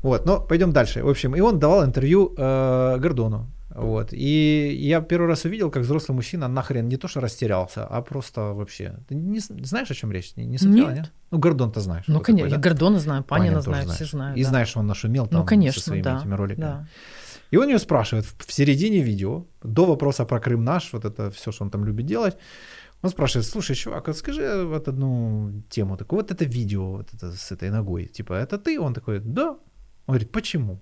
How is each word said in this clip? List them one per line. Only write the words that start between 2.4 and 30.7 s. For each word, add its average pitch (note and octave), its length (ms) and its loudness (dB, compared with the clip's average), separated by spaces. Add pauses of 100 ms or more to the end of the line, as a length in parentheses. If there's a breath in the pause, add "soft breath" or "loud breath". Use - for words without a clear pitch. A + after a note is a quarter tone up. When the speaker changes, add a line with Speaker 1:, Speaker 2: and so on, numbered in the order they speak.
Speaker 1:
Гордону. A2+ 480 0 (280)
Вот. A2 380 -2
И D3 640 2
я D3+ 220 2
первый E3+ 280 0
раз E3 180 0
увидел, F#3 240 -2
как C3 140 -2
взрослый C#3 320 0
мужчина C3 320 -4
нахрен B2 400 -2
не C3 100 -2
то C#3 100 -8
что C3+ 120 -6
растерялся, G#2 680 -2
а A2 160 -6
просто C3+ 380 -8 (120)
вообще. G2+ 400 -10 (160)
Ты C3+ 60 -8
не F#3 240 -4
с-, G3+ 160 -10 (100)
знаешь, - 260 -4
о C3 40 -4
чем A2 180 -6
речь? F2+ 240 -8
Не, A#2 100 -8
не B2 120 -4
смотрела, G#3 300 8
Speaker 2:
Нет. C3 80 -4
Speaker 1:
нет? D#3 160 -8 (180)
Ну, E3+ 80 0
Гордон-то C3 420 2
знаешь, F2+ 280 -4
Speaker 2:
Ну, D3+ 60 4
Speaker 1:
кто D#3+ 100 2
такой, A3+ 100 6
Speaker 2:
конечно, D3 240 2
Speaker 1:
да? D3 100 4
Speaker 2:
Гордона E3+ 300 4
знаю, C#3+ 240 -2
Панина E3 240 2
Speaker 1:
Панина D#3 160 2
тоже C#3 200 -2
Speaker 2:
знаю, - 60 -2
все D#3 160 -4
Speaker 1:
знаешь. D3+ 60 -10
Speaker 2:
знаю, C#3 260 -6
Speaker 1:
И B2+ 60 2
Speaker 2:
да. C3+ 60 2
Speaker 1:
знаешь, B2 200 2
что A#2 120 -2
он G#2 60 2
нашумел A2+ 380 0
Speaker 2:
Ну, G#2+ 60 -4
Speaker 1:
там E3+ 120 4
со F2+ 60 0
Speaker 2:
конечно, E3 340 4
Speaker 1:
своими G2 200 -2
Speaker 2:
да, C3 160 0
Speaker 1:
этими G2+ 180 -4
роликами. G2+ 300 -4
Speaker 2:
да. D3 200 -8 (680 loud breath)
Speaker 1:
И D#3+ 40 4
он C4+ 120 6
ее B3 100 4
спрашивает A2 480 0
в, - 80 -14 (120)
в - 60 -12
середине D3+ 500 4
видео, A2 420 -2 (180)
до B2 240 4
вопроса C#3+ 400 2
про A#2+ 140 0
Крым A#2 240 0
наш, D#3+ 280 -2
вот A2 120 -8
это G#2 260 -4
все, G#2 220 -10
что G2+ 120 -8
он G2+ 60 -4
там G#2 160 -2
любит A2 200 -2
делать, G#3 300 0 (680 loud breath)
он F#3 80 0
спрашивает: B2+ 360 0
«Слушай, E3 300 -4
чувак, - 320 -6
вот D#3 80 -4
скажи C#4 480 -4
вот D#3 240 -4
одну A#2 640 -2 (180)
тему G2 260 -4
такую, F3 240 -4
вот G#3 120 -8
это F3 120 -2
видео, G2+ 520 -4
вот - 180 -12
это F2 180 -10
с - 220 -12
этой F#2 160 -6
ногой, F#2+ 360 -4
типа, - 280 -12
это B2+ 240 -4
ты?» D#4 220 -4
Он C#3 140 -2
такой: G#2 260 -6
«Да». F#3+ 300 -4
Он C4+ 80 -14 (480)
говорит: B2 260 -2
«Почему?» C#3+ 500 -4